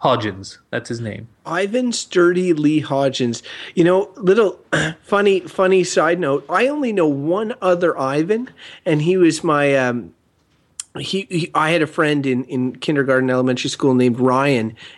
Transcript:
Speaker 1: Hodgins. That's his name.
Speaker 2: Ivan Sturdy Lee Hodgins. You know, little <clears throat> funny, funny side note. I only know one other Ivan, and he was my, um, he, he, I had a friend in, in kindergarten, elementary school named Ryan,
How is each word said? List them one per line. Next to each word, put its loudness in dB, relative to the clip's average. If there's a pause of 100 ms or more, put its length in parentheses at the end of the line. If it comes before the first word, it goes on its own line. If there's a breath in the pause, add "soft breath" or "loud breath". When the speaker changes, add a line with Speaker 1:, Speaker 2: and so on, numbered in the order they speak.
Speaker 1:
Hodgins. -2 (140)
That's -8
his -8
name. -12 (160)
Speaker 2:
Ivan -2
Sturdy 2
Lee 2
Hodgins. -2 (340 loud breath)
You 4
know, 2
little 2 (140)
<clears throat> -4
funny, 2
funny 2
side 0
note. 0
I 0
only -2
know 2
one -2
other 0
Ivan, -2 (360 loud breath)
and 0
he 2
was 2
my, 2
um, -2 (840)
he, -6
he, -4
I 0
had 2
a -2
friend 0
in, -2
in -4
kindergarten, 0
elementary 0
school 0
named 2
Ryan, 2 (220 loud breath)